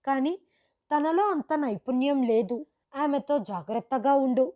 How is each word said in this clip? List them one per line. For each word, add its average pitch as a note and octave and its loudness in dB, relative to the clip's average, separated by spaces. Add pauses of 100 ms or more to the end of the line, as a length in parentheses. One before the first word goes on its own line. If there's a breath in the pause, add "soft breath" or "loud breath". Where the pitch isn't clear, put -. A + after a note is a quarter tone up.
కానీ C#4 -2 (560)
తనలో E4 2
అంత D#4+ -2
నైపుణ్యం C4+ 0
లేదు. A#3 0 (300)
ఆమెతో C#4+ 0
జాగ్రత్తగా A3+ -2
ఉండు. C4 2